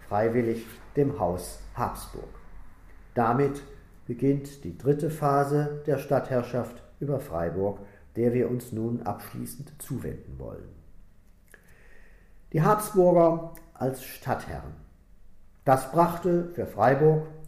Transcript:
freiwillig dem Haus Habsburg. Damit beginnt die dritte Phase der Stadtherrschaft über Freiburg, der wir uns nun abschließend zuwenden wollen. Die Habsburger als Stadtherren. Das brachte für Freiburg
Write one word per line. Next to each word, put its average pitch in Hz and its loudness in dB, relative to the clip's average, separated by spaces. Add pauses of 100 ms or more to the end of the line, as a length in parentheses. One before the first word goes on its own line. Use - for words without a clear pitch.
freiwillig 113 0 (300)
dem 143 2
Haus 90 -4 (160)
Habsburg. - -6 (840)
Damit 131 2 (440)
beginnt 135 -2
die 87 -10
dritte 147 0
Phase 147 0
der 143 2
Stadtherrschaft 127 -2 (200)
über 139 -2
Freiburg, 87 -2 (360)
der 117 2
wir 123 2
uns 123 -6
nun 117 -2
abschließend - -8
zuwenden 73 -10
wollen. 57 -12 (1800)
Die 156 2
Habsburger 175 6 (220)
als 131 -4
Stadtherren. 78 -8 (880)
Das 139 4
brachte 170 2
für 104 -4
Freiburg 143 6 (240)